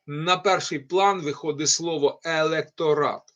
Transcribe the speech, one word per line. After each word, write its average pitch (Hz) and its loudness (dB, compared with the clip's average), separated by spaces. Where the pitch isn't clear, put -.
на 156 0
перший 175 0
план 185 2
виходить 147 -4
слово 160 0
електорат. 156 0